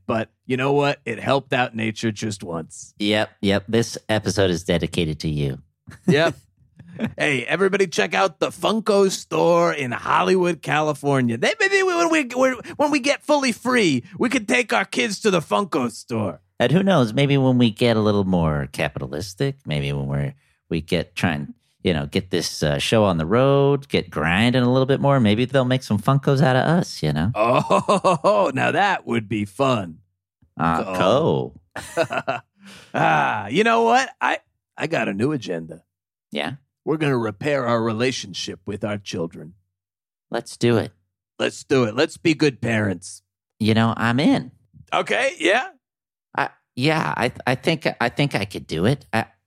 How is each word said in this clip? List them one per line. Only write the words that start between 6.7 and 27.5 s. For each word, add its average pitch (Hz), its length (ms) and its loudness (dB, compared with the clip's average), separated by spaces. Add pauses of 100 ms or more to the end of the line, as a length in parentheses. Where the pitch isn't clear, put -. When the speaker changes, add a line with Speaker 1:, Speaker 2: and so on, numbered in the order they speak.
Speaker 1:
Hey, 139 260 0
everybody 190 440 0
check 190 260 -2
out 190 260 0
the 151 80 0
Funko 196 640 0
store 170 600 2
in 135 220 -4
Hollywood, 175 720 0
California. 143 720 0
They, 208 240 0
maybe 392 220 2
when 339 280 2
we, 311 140 2 (100)
when, 262 200 2 (220)
when 285 140 2
we 294 100 0
get 262 220 -2
fully 269 300 2
free, 202 500 2 (160)
we 233 120 0
could 226 180 -2
take 247 240 0
our 202 140 2
kids 233 340 -4
to 208 100 2
the 175 100 2
Funko 156 520 -2
store. - 480 -6 (180)
Speaker 2:
And 123 140 2
who 190 100 4
knows? 147 300 4
Maybe 139 240 2
when 131 220 4
we 120 120 4
get 113 280 2
a - 20 2
little 104 240 2
more 78 480 0
capitalistic, 76 840 -6 (100)
maybe 71 260 -4
when 69 140 -4
we're, 71 280 -4 (360)
we 85 100 -2
get 82 340 -4
trying, 73 380 -4 (300)
you 92 100 0
know, 73 140 -2
get 92 240 -4
this, - 320 -4
uh, 73 160 2
show 107 260 2
on 90 140 2
the 78 80 -2
road, 139 640 2
get 87 180 -2
grinding 110 540 2
a 123 100 2
little 131 140 2
bit 131 140 0
more, 139 200 2
maybe 107 240 2
they'll 131 220 0
make 131 160 0
some 104 160 -2
Funkos 139 420 2
out 131 160 4
of 127 100 2
us, - 360 0
you 156 100 0
know? 107 220 -2
Speaker 1:
Oh, 185 1160 2